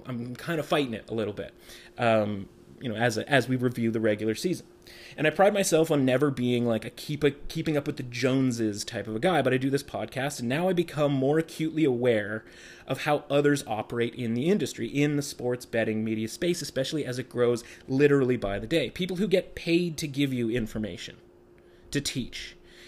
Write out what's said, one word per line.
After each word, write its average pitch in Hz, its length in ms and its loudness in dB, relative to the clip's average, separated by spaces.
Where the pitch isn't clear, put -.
I'm 123 300 -8
kind 165 240 -4
of 143 80 -4
fighting 143 260 0
it - 160 -10
a 110 60 -6
little 104 180 -2
bit, 78 180 -10
um, 107 500 2
you 139 80 -8
know, 104 80 -4
as 113 220 0
a, - 100 -2
as 131 220 2
we 127 60 0
review 123 340 0
the 113 100 0
regular 107 360 0
season. - 320 -4
And 151 80 0
I 151 60 2
pride 202 240 4
myself 165 340 2
on 143 160 4
never 131 240 4
being, 123 380 0
like, 110 180 0
a 117 60 -12
keep, 147 320 -6
a 143 80 4
keeping 156 440 -4
up 143 120 -2
with 143 100 -4
the 135 60 -8
Joneses 120 840 0
type 104 220 -6
of 110 80 -4
a 110 40 -4
guy, 165 220 4
but 127 120 2
I 131 40 4
do 131 140 -2
this 135 100 0
podcast, 127 580 -6
and 117 80 -4
now 165 220 0
I 190 40 2
become 151 400 0
more 139 260 2
acutely 160 440 -2
aware 117 640 2
of - 200 -4
how 147 220 2
others 143 380 4
operate 117 480 -2
in 117 220 -2
the 139 140 0
industry, 135 380 0
in 147 280 2
the 143 80 0
sports 123 420 -4
betting 110 380 0
media 110 240 -2
space, 175 340 -2
especially 135 420 -4
as 123 140 -6
it 131 100 -6
grows 120 360 2
literally 135 500 6
by 101 220 -4
the 110 80 -8
day. 147 240 0
People 180 260 -4
who 202 100 0
get 180 280 0
paid 170 420 0
to 156 100 -4
give 139 240 0
you 120 160 0
information, 110 680 -4
to 143 100 -2
teach, - 560 -6